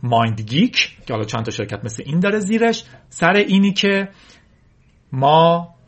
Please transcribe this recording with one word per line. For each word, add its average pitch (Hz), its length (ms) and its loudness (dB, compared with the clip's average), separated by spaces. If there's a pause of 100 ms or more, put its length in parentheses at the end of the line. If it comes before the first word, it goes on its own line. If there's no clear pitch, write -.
مایند 113 380 -2
گیک 147 640 -2
که 131 80 -8
حالا 107 120 -4
چند 117 200 -6
تا 117 60 -6
شرکت 104 340 -8
مثل 110 200 -10
این 156 140 -2
داره 202 200 0
زیرش، 220 440 0 (260)
سر 170 240 0
اینی 196 400 2
که 196 360 -2 (1000)
ما 165 580 4 (180)